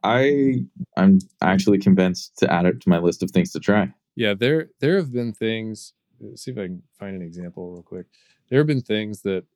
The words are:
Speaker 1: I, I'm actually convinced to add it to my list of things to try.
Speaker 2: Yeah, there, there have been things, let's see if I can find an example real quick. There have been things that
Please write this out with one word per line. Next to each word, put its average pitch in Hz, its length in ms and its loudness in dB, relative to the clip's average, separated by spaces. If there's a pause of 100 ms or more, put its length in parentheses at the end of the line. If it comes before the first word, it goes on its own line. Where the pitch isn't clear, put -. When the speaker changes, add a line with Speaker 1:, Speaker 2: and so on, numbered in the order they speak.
Speaker 1:
I, 131 600 2 (320)
I'm 95 220 8 (200)
actually 95 380 2
convinced 95 640 2
to - 120 2
add 87 140 2
it - 160 0
to - 80 0
my 87 80 4
list 85 240 0
of 92 80 -4
things 90 220 0
to 78 80 -8
try. 101 340 0 (220)
Speaker 2:
Yeah, 107 180 -2
there, 131 360 -2 (100)
there 160 180 0
have 156 160 -4
been 120 200 -4
things, 110 600 -6 (260)
let's - 240 -20
see 135 80 -12
if 123 60 -10
I 101 80 -6
can 90 160 -10 (160)
find 98 180 -12
an 92 60 -10
example 87 500 -14
real 87 120 -18
quick. 92 240 -16 (420)
There 131 100 2
have 151 80 2
been 139 140 -2
things 107 420 -6
that 95 220 -4 (100)